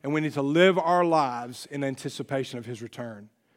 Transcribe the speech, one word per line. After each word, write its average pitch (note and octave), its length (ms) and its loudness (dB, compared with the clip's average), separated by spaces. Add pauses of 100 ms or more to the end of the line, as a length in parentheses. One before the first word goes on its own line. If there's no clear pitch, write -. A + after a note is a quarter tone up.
And C#3 120 -2
we D#3 80 0
need D3+ 100 -2
to C#3+ 100 -2
live E3+ 360 6
our F3 260 4
lives B2+ 680 0
in C#3+ 140 -4
anticipation C3+ 720 -6
of A#2 60 -10
his A2+ 160 -10
return. A2+ 480 -14 (280)